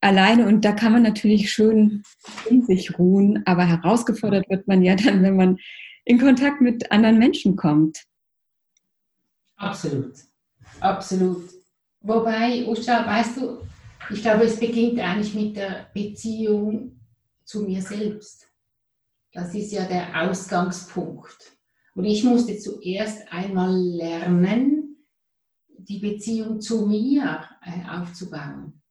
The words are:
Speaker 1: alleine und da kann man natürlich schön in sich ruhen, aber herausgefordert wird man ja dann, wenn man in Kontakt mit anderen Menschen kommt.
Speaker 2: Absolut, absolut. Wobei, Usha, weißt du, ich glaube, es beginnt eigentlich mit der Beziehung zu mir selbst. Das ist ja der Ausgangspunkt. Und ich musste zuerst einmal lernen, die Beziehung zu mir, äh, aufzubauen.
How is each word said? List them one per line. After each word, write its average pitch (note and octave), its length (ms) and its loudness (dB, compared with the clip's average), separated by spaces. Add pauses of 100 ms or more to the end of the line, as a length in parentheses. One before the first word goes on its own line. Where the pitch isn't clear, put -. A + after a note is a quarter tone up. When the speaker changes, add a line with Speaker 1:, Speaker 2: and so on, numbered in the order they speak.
Speaker 1:
alleine G3+ 440 6
und G#3+ 180 4
da G#3 80 4
kann A3 200 2
man A#3+ 100 6
natürlich G#3+ 500 2
schön G#3+ 500 4 (460)
in B3 140 6
sich F#3 360 0
ruhen, G3 460 4
aber F3+ 220 2
herausgefordert G3 840 0
wird F#3+ 180 -4
man F#3+ 160 4
ja F#3 120 4
dann, G3 280 4
wenn G3 140 4
man F#3 220 4 (480)
in A#3+ 120 6
Kontakt C4+ 440 2
mit A#3+ 280 0
anderen A3 280 6
Menschen A3 380 2
kommt. D#3 480 2 (1500)
Speaker 2:
Absolut, C#3 580 -8 (640)
absolut. F#3 640 -2 (580)
Wobei, A3+ 640 -2
Usha, A3+ 400 -2
weißt A3 300 -2
du, - 220 -8 (520)
ich - 120 -10
glaube, A3 220 2
es - 140 0
beginnt A#3 420 -2
eigentlich G3+ 340 -4
mit G#3+ 200 -4
der G3 380 -10
Beziehung G#3 1040 -4 (460)
zu G#3 200 -8
mir F#3 180 -6
selbst. - 680 -10 (840)
Das F3 220 -10
ist - 160 -8
ja F#3+ 140 -6
der F3+ 380 -6
Ausgangspunkt. - 1400 -8 (360)
Und F#3+ 120 -6
ich G#3+ 180 0
musste A#3+ 340 0
zuerst - 720 -10
einmal F#3 460 -4
lernen, F3+ 1300 -2 (640)
die G3 300 -16
Beziehung G#3+ 600 -6
zu G#3 280 -4
mir, G#3+ 560 -2 (200)
äh, F3 240 -14
aufzubauen. D#3 920 -14 (100)